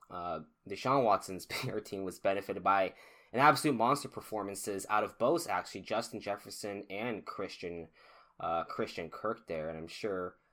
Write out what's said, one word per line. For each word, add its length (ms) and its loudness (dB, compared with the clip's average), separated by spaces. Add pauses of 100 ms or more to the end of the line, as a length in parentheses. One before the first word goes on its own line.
(100)
uh, 300 -4 (280)
Deshaun 360 2
Watson's 420 2
<laughs> 20 -20
P 220 -4
R 100 -2
team 240 -6
was 140 -6
benefited 440 0
by 300 4 (400)
an 80 2
absolute 360 6
monster 320 4
performances 800 -6
out 160 4
of 140 -8
both, 300 4
actually, 340 -2
Justin 380 -4
Jefferson 720 -6
and 340 -4
Christian, 640 -8 (520)
uh, 240 0
Christian 460 -6
Kirk 380 -4
there. 200 -2
And 100 -6
I'm 100 -10
sure, 480 -4 (160)